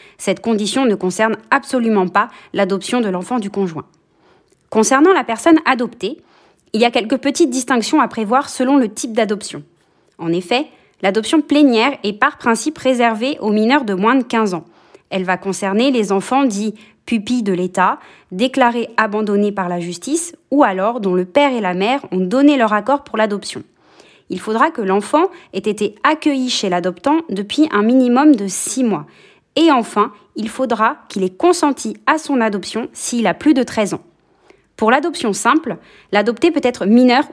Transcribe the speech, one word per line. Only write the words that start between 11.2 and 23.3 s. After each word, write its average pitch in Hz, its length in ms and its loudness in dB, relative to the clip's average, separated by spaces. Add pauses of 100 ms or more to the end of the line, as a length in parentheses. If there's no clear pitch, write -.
plénière 277 640 2
est 202 80 -2
par 254 240 0
principe 247 400 -2
réservée 240 640 0
aux 214 100 -2
mineurs 226 360 2
de 202 80 -2
moins 214 220 2
de 254 80 0
quinze 220 280 -2
ans. 165 140 -6 (420)
Elle 190 160 -4
va 180 140 -2
concerner 196 520 -2
les 214 220 0
enfants 247 320 0
dits « 208 300 -2 (320)
pupilles 233 360 -2
de 202 120 0
l'État », 185 440 0 (320)
déclarés 240 680 0
abandonnés 208 540 0
par 190 180 -4
la 175 100 -4
justice 180 560 -6 (140)
ou 277 140 4
alors 208 360 0
dont 190 140 0
le 180 100 0
père 277 300 2
et 233 80 -4
la 185 100 -2
mère 214 400 -2
ont 185 60 -2
donné 262 400 4
leur 220 160 2
accord 262 300 0
pour - 120 -12
l'adoption. 208 460 -4 (680)